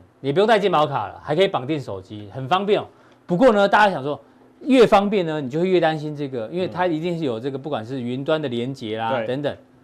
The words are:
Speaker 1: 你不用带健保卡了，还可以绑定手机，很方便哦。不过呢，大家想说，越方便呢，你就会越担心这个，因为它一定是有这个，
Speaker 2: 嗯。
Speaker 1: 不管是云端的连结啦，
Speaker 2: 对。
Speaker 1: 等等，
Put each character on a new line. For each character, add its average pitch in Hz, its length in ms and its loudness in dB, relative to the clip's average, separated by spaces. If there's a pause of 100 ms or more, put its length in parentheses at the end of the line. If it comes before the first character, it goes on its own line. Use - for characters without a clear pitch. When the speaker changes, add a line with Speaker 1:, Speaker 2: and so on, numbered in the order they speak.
(260)
Speaker 1:
你 135 60 0
不 143 80 2
用 208 80 4
带 226 100 4
健 190 140 0
保 151 160 2
卡 117 220 -4
了， - 120 -16
还 147 140 -4
可 185 80 4
以 196 60 4
绑 127 180 -4
定 156 100 -4
手 113 220 -8
机， 104 340 -16
很 131 140 -10
方 185 180 0
便 196 140 2
哦。 - 60 -6 (400)
不 175 100 -2
过 247 160 6
呢， 202 160 4
大 208 180 6
家 202 60 2
想 151 100 -4
说， 143 160 -4 (440)
越 254 260 6
方 202 220 4
便 196 160 0
呢， 156 160 -4
你 131 80 -6
就 147 100 -2
会 180 80 0
越 180 140 4
担 160 180 0
心 151 160 -8
这 143 140 -6
个， 120 180 -6
因 175 140 -6
为 185 40 -2
它 175 220 -2
一 156 140 -2
定 175 160 -4
是 165 80 -4
有 117 120 -2
这 131 140 -6
个， 139 60 -8
Speaker 2:
嗯。 135 40 -8
Speaker 1:
不 151 80 -10
管 117 160 -6
是 131 160 -8
云 123 220 -6
端 156 180 0
的 147 60 -6
连 120 260 -4
结 110 240 -8
啦， 113 200 -2
Speaker 2:
对。 110 100 -4
Speaker 1:
等 127 140 -4
等， 135 120 -4 (300)